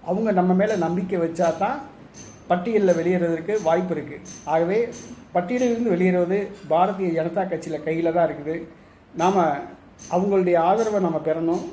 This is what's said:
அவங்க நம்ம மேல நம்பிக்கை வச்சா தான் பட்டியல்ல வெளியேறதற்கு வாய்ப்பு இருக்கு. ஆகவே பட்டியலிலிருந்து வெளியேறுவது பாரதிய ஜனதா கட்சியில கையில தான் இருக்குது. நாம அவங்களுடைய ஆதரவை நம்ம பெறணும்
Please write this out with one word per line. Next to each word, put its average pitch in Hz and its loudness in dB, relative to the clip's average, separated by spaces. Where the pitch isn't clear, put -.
அவங்க 208 0
நம்ம 180 4
மேல 214 0
நம்பிக்கை 185 -2
வச்சா 165 0
தான் 240 -2
பட்டியல்ல 185 2
வெளியேறதற்கு 170 0
வாய்ப்பு 170 0
இருக்கு. 147 -10
ஆகவே 170 2
பட்டியலிலிருந்து 233 0
வெளியேறுவது 180 2
பாரதிய 185 2
ஜனதா 175 -2
கட்சியில 165 -6
கையில 165 -2
தான் 165 2
இருக்குது. 156 -6
நாம 180 2
அவங்களுடைய 180 2
ஆதரவை 208 2
நம்ம 160 0
பெறணும் 165 -2